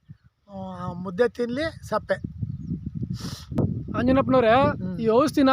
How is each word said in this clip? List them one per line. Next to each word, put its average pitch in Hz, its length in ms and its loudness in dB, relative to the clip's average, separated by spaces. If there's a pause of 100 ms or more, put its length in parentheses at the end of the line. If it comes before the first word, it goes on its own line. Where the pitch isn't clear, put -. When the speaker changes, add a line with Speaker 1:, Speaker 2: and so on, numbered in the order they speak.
(500)
Speaker 1:
ಆ, 185 420 -10
ಮುದ್ದೆ 185 360 0
ತಿನ್ಲಿ, 247 600 -6
ಸಪ್ಪೆ. 208 260 -2 (1800)
Speaker 2:
ಅಂಜನಪ್ಪನವ್ರೆ, 247 580 4
Speaker 1:
ಹ್ಮ್. 185 440 2
Speaker 2:
ಈ 220 100 0
ಔಷಧಿನ 262 440 4